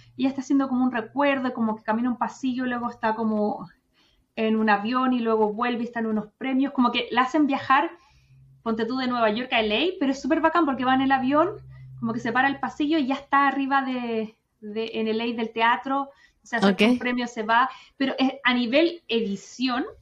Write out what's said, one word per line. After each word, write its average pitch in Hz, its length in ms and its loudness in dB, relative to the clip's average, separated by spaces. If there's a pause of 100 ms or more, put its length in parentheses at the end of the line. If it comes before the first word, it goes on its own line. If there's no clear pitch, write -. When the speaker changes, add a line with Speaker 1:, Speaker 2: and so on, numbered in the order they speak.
(180)
Speaker 1:
ella 262 120 0
está 269 120 -6
haciendo 277 260 2
como 254 160 0
un 247 80 2
recuerdo, 254 600 0
como 220 240 0
que - 60 -18
camina 233 260 0
un 233 80 -2
pasillo, 254 480 -4
luego 240 240 -4
está 220 260 -2
como 214 540 -2 (680)
en 220 180 2
un 220 140 2
avión 247 440 2
y 247 60 0
luego 220 320 2
vuelve 240 300 -2
y 233 60 -4
está - 120 -8
en 226 80 -2
unos 214 200 -2 (100)
premios, 262 360 0
como 247 180 4
que 240 200 -2
la 240 120 2
hacen 294 240 2
viajar, 277 440 2 (720)
ponte 226 220 -2
tú, 254 120 -4
de 262 100 -2
Nueva 240 220 2
York 240 220 -2
a 247 80 4
L 214 180 0
A, 330 220 2
pero 277 140 0
es 269 80 -8
súper 311 180 0
bacán 320 260 2
porque 262 200 -2
va 262 100 2
en 262 60 2
el 269 100 2
avión, 277 380 2 (500)
como 226 140 -4
que 240 80 -4
se 233 100 -4
para 254 160 2
el 269 120 -2
pasillo 294 380 0
y 269 100 0
ya 269 80 0
está 277 320 2
arriba 269 360 0
de, 233 540 -4 (240)
de, 214 320 -6
en 220 160 -2
L 220 120 0
A 233 40 -2 (100)
del 226 160 -4
teatro, 240 580 0 (340)
se - 120 -8
acerca 202 300 4
Speaker 2:
Ok. 240 80 6
Speaker 1:
un 247 40 0
premio, 247 300 -2
se 226 160 -6
va, 233 260 2 (280)
pero 262 200 -2
es, 269 160 2 (100)
a 247 100 2
nivel 254 560 2
edición 233 760 -2 (160)